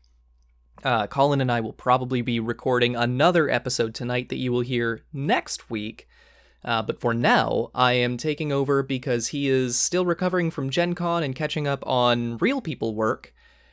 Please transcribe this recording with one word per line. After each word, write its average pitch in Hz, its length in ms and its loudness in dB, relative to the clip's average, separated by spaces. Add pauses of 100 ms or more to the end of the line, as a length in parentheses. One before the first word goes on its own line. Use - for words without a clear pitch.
(840)
Uh, 113 240 0
Colin 139 340 2
and 127 100 0
I 117 100 0
will 110 120 -6
probably 127 480 0
be 117 180 -2
recording 123 560 0
another 135 540 2
episode 120 460 -2
tonight 123 340 -4
that 135 60 -4
you 127 160 -2
will 120 100 2
hear 120 400 -2 (100)
next 156 600 -4
week, - 360 -8 (560)
uh, 113 200 0
but - 180 -4
for 117 140 0
now, 120 580 2
I 127 200 4
am 123 240 0
taking 151 340 -4
over 139 320 0
because 127 460 -2
he 139 180 -2
is 131 280 2
still 180 300 0
recovering 175 460 0
from 135 180 -4
Gen 170 240 0
Con 170 300 -2
and 131 120 -4
catching 151 320 -4
up 139 200 -4
on 120 500 2
real 247 240 2
people 117 320 -4
work, 110 400 -2 (400)